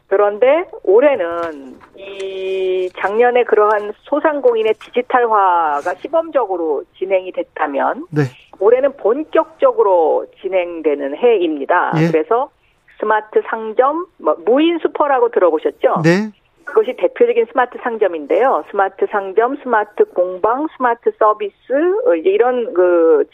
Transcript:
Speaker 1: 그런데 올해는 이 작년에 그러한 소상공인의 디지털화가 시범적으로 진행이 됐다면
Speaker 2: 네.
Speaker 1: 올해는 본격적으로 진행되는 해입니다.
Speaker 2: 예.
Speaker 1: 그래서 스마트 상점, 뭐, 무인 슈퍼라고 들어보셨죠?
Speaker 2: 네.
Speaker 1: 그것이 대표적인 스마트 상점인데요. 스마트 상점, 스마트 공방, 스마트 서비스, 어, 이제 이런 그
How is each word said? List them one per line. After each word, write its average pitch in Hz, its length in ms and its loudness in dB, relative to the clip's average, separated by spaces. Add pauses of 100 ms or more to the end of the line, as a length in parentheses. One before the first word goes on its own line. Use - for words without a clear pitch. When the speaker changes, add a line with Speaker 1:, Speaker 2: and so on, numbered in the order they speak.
Speaker 1:
그런데 208 580 2 (180)
올해는 170 920 0 (220)
이 190 1000 -6
작년에 240 460 0
그러한 208 480 0 (120)
소상공인의 247 720 -2
디지털화가 180 1200 0
시범적으로 208 880 -4 (140)
진행이 185 360 -4
됐다면 147 760 -4
Speaker 2:
네. 151 100 -2 (380)
Speaker 1:
올해는 254 360 2
본격적으로 220 1300 0 (160)
진행되는 160 760 -4
해입니다. 170 800 0
Speaker 2:
예. 165 120 2
Speaker 1:
그래서 226 400 0 (520)
스마트 214 480 0
상점, 233 560 -2 (120)
뭐, - 180 -2 (100)
무인 311 340 2
슈퍼라고 269 500 0
들어보셨죠? 175 720 0
Speaker 2:
네. 190 280 2 (320)
Speaker 1:
그것이 220 340 0
대표적인 233 540 2
스마트 247 320 -2
상점인데요. 190 880 0
스마트 196 400 -2
상점, 214 500 -2
스마트 214 440 0
공방, 196 640 -2 (100)
스마트 247 420 -2
서비스, 214 340 0 (520)
어, 170 100 4
이제 165 140 0
이런 226 440 0
그 165 600 4